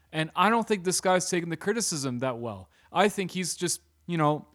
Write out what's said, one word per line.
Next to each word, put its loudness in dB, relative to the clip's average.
And -2
I 6
don't 2
think 0
this 0
guy's 2
taking -2
the -4
criticism -2
that -4
well. -10
I 4
think -4
he's -4
just, -2
you -4
know, 2